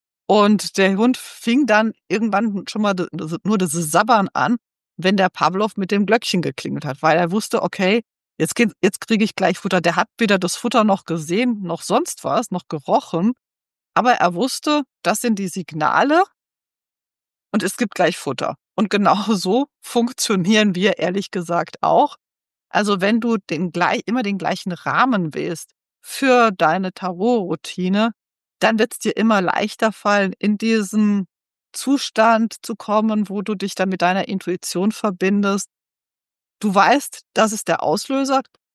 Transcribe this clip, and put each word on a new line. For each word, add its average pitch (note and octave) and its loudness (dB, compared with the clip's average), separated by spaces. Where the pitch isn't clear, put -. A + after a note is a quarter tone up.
Und G#3 2
der F#3+ 4
Hund A#3+ 2
fing - 0
dann G#3+ 2
irgendwann G#3 -2
schon G#3+ -4
mal G#3 2
d-, F3+ -4
das, D#3+ -8
nur G#3+ 2
das F3+ 0
Sabbern F3+ 2
an, A3 0
wenn F#3+ 0
der F#3+ 2
Pavlov F#3+ 0
mit F#3+ -4
dem G3+ 2
Glöckchen G3 0
geklingelt C#3 -8
hat, C#3+ -8
weil D#3 4
er E3+ 0
wusste, G#3+ -2
"Okay, G3+ 0
jetzt D#3+ -2
geht, A#3 0
jetzt F#3+ 0
kriege A3 0
ich - -4
gleich F#3 0
Futter." F#3 -2
Der E3+ 0
hat - 0
weder G#3 2
das F#3 -4
Futter A#3 0
noch G3 -2
gesehen, F#3+ -4
noch E3+ -8
sonst C4 -4
was, C#3+ -2
noch F3+ -8
gerochen. F3 -2
Aber A3+ 4
er F3 0
wusste, C#4 -2
das G#3 0
sind A3 0
die G3 -4
Signale F#3 0
und G3+ -2
es F#3 -4
gibt - -4
gleich F#3 0
Futter. - -6
Und G#3 -2
genau G3 4
<laughs> G#3 -2
so G#3 0
funktionieren G#3+ 0
wir F#3 0
ehrlich F#3 -4
gesagt E3+ -4
auch. - 2
Also G3+ 0
wenn G#3+ 2
du A3+ 0
den E3+ -4
glei-, F3 0
immer B3+ -2
den G3+ -4
gleichen F3+ -4
Rahmen F3 0
wählst D#3 -8
für B3 2
deine F3+ 0
Tarot-Routine, F#3+ -2
dann A3 2
wird's A3+ 0
dir - -4
immer G#3+ 2
leichter G#3 -2
fallen, G3+ 0
in G#3 0
diesen G#3 0
Zustand A3+ 0
zu A#3 -10
kommen, G#3+ 0
wo G3 -6
du G#3 -4
dich G3 -6
dann F#3+ -2
mit F#3+ -2
deiner F#3 0
Intuition F#3 -4
verbindest. G3 -2
Du G#3 -2
weißt, G3+ 2
das A3 2
ist G#3+ -8
der - -2
Auslöser, C4+ -2